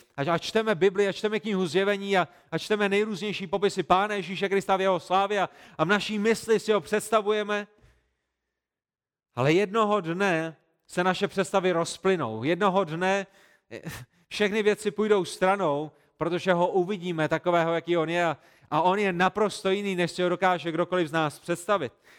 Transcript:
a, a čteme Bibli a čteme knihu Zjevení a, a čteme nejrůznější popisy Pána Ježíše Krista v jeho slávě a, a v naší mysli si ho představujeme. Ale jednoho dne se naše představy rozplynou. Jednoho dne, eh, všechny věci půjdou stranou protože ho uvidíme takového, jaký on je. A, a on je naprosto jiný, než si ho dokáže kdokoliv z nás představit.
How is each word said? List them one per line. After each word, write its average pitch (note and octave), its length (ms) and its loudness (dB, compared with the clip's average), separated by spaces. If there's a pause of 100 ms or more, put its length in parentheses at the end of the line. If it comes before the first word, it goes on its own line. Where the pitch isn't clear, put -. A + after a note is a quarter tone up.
(160)
a, C#3 160 -2
a E3 60 0
čteme A3 360 0
Bibli F#3+ 340 2
a F#3+ 40 -2
čteme G#3+ 280 -2
knihu F#3+ 260 -2
Zjevení G3 520 0
a, E3+ 100 2 (240)
a E3 60 -4
čteme G#3 300 0
nejrůznější G3+ 580 -2
popisy G3 360 -2
Pána G3 320 2
Ježíše F#3+ 340 -4
Krista G3 280 0
v F3+ 40 -2
jeho F#3+ 200 2
slávě G3 420 0
a, - 80 -2 (280)
a D#3 60 2
v D#3+ 40 0
naší G#3 300 0
mysli A3 420 2
si G#3+ 120 -2
ho G3+ 80 2
představujeme. G#3 840 -2 (1700)
Ale C3 180 2
jednoho G#3 480 2
dne E3 560 -2 (300)
se - 180 -4
naše F#3 240 0
představy F#3 440 0
rozplynou. D#3+ 720 -2
Jednoho F3+ 400 2
dne, F#3 420 -2 (440)
eh, A2+ 120 -14 (460)
všechny G#3 340 -2
věci G3+ 280 2
půjdou G#3 340 2
stranou E3+ 680 0 (280)
protože E3+ 340 0
ho F3 160 4
uvidíme F3 600 0
takového, E3 460 2
jaký E3 220 0
on D#3+ 140 0
je. F3 140 2
A, D#3 140 0 (320)
a D3+ 120 2
on F3+ 160 4
je G3+ 140 2
naprosto F#3 580 0
jiný, G3 260 -2
než F3 140 0
si - 120 -4
ho F3+ 60 2
dokáže F3 440 0
kdokoliv E3+ 360 0
z C#3 40 -10
nás D#3+ 260 -2
představit. E3+ 540 -2 (260)